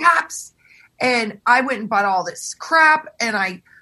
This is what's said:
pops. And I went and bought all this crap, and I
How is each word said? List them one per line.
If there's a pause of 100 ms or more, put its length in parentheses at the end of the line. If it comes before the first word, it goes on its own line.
pops. (440)
And
I
went
and
bought
all
this
crap, (120)
and
I (220)